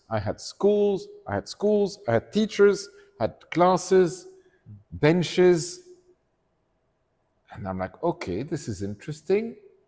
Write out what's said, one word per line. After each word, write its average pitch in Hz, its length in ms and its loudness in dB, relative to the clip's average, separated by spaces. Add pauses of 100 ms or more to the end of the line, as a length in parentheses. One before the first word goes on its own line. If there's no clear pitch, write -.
(100)
I 110 80 -2
had 101 220 -6
schools, 202 680 0 (180)
I 101 80 -6
had - 140 -4
schools, 202 500 0 (100)
I 113 60 0
had - 180 -2
teachers, 202 560 2 (320)
had 110 140 -2 (160)
classes, 180 800 2 (640)
benches. 170 880 2 (1700)
And 98 160 -12
I'm 95 100 -6
like, 92 240 -8
"Okay, 135 400 -4
this 147 260 -8
is 98 140 -8
interesting. 190 760 -6 (320)